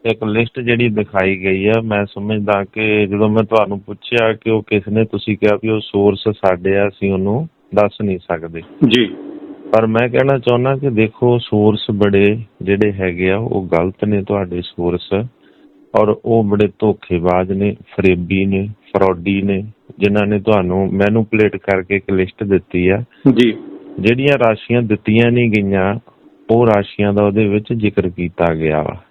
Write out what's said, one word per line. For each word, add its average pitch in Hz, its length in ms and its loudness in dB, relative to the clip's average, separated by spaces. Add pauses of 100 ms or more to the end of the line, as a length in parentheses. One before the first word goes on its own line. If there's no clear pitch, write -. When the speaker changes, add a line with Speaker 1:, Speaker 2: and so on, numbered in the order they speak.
Speaker 1:
ਇੱਕ 113 200 -2
ਲਿਸਟ 110 360 -2
ਜਿਹੜੀ 120 280 0
ਦਿਖਾਈ 98 480 -2
ਗਈ 95 300 -2
ਆ, 107 140 2
ਮੈਂ 107 240 -2
ਸਮਝਦਾ 101 680 -4
ਕਿ 107 340 0
ਜਦੋਂ 104 220 0
ਮੈਂ 110 160 2
ਤੁਹਾਨੂੰ 101 360 0
ਪੁੱਛਿਆ 110 520 -2
ਕਿ 113 180 -4
ਉਹ 107 120 2
ਕਿਸ 104 260 -2
ਨੇ, 110 160 0
ਤੁਸੀਂ 104 320 -4
ਕਿਹਾ 104 260 2
ਵੀ 110 60 -4
ਉਹ 110 120 0
ਸੋਰਸ 101 480 0
ਸਾਡੇ 95 500 0
ਆ, 101 100 0
ਅਸੀਂ 98 240 -4
ਉਹਨੂੰ 104 360 -2 (260)
ਦੱਸ 104 280 0
ਨਹੀਂ 95 160 -2
ਸਕਦੇ। 82 420 -8 (280)
Speaker 2:
ਜੀ। 113 180 2 (680)
Speaker 1:
ਪਰ 110 140 4
ਮੈਂ 113 220 2
ਕਹਿਣਾ 131 300 2
ਚਾਹੁੰਦਾ 123 380 0
ਕਿ 135 140 -2
ਦੇਖੋ, 117 480 2
ਸੋਰਸ 107 520 2
ਬੜੇ 101 480 2 (240)
ਜਿਹੜੇ 180 300 0
ਹੈਗੇ 92 380 -2
ਆ 98 60 0
ਉਹ 101 360 -4
ਗਲਤ 90 320 0
ਨੇ 104 180 0
ਤੁਹਾਡੇ 92 400 -4
ਸੋਰਸ, 87 640 -4 (760)
ਔਰ 107 240 2
ਉਹ 113 200 2
ਬੜੇ 101 240 0 (100)
ਧੋਖੇਬਾਜ਼ 90 760 0
ਨੇ, 101 240 -2 (120)
ਫਰੇਬੀ 92 560 0
ਨੇ, 98 240 -2
ਫਰਾਡੀ 95 720 -2
ਨੇ, 98 220 -2 (340)
ਜਿਨ੍ਹਾਂ 101 280 0
ਨੇ 104 140 0
ਤੁਹਾਨੂੰ 95 520 0
ਮੈਨੂਪਲੇਟ 104 640 2
ਕਰਕੇ 95 400 -2
ਇੱਕ 95 140 -6
ਲਿਸਟ 92 340 -2
ਦਿੱਤੀ 90 440 0
ਆ। 101 100 2 (380)
Speaker 2:
ਜੀ। 117 180 4 (440)
Speaker 1:
ਜਿਹੜੀਆਂ 131 400 2
ਰਾਸ਼ੀਆਂ 120 440 0
ਦਿੱਤੀਆਂ 110 480 2
ਨਹੀਂ 120 200 2
ਗਈਆਂ, 98 480 0 (520)
ਉਹ 117 160 4
ਰਾਸ਼ੀਆਂ 101 460 2
ਦਾ 104 120 2
ਉਹਦੇ 104 240 2
ਵਿੱਚ 107 240 -2
ਜ਼ਿਕਰ 104 360 -2
ਕੀਤਾ 87 460 -2
ਗਿਆ 78 280 -2
ਵਾ। - 140 -6 (140)